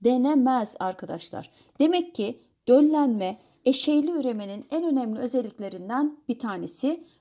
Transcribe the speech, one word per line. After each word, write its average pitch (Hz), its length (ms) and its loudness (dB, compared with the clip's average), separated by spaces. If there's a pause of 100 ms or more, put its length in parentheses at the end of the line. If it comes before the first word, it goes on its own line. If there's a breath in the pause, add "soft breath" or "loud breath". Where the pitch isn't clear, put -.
denemez 254 760 2
arkadaşlar. 180 680 -8 (280 soft breath)
Demek 349 360 2
ki 220 260 -6 (280 soft breath)
döllenme 254 680 4 (260 soft breath)
eşeyli 294 460 2
üremenin 214 600 -6
en 330 140 -4
önemli 254 360 -2
özelliklerinden 233 1000 -4 (100)
bir 240 100 -4
tanesi 220 680 -6 (160 loud breath)